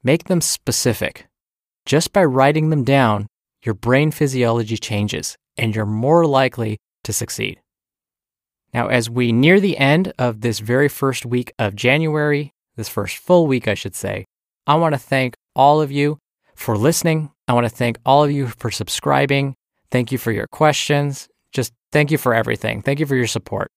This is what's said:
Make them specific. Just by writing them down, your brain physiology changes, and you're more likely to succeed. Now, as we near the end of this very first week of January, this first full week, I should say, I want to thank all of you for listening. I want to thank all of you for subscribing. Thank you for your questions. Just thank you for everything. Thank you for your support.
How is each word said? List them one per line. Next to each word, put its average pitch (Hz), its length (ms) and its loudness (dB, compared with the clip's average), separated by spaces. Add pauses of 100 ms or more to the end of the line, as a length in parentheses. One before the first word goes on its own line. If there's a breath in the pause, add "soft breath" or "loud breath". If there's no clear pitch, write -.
Make 143 220 0
them 180 160 0
specific. - 840 -4 (580)
Just - 280 0
by 196 120 4
writing 147 460 2
them 147 140 0
down, 113 420 2 (360)
your 110 120 -4
brain 131 360 2
physiology 117 680 0
changes, 101 580 -6 (200)
and 113 180 -2
you're 107 120 -2
more 135 400 2
likely 127 520 0 (260)
to - 80 -6
succeed. 107 480 -6 (1120)
Now, 123 160 -2
as 117 220 0
we 120 220 0
near 156 280 6
the 190 160 0
end 151 420 2
of 117 220 -2
this 113 200 -2
very 123 280 2
first 135 380 -4
week 123 320 -4
of 101 160 -2
January, 147 760 0 (240)
this 110 120 -10
first 95 280 -6
full 175 300 4
week, 131 200 0
I 104 80 0
should 95 200 -8
say, 101 300 -6 (420)
I 147 100 4
want 160 180 2
to 135 40 -4
thank 131 360 -2 (220)
all 147 260 6
of 143 80 -4
you 143 280 0 (360)
for - 220 -4
listening. 156 560 0 (160)
I 127 60 0
want 120 100 2
to 117 100 -4
thank 120 320 -4
all 139 160 6
of 147 80 2
you 143 160 -2
for 117 240 -8
subscribing. 139 840 -2 (360)
Thank 127 220 0
you 131 60 -2
for 120 120 -4
your 101 160 -4
questions. 143 840 0 (240)
Just 127 200 -4 (180)
thank 151 200 2
you 156 80 2
for 123 140 0
everything. 113 480 -2
Thank 143 200 -2
you 156 60 -2
for 139 100 -2
your 123 100 0
support. 104 500 -6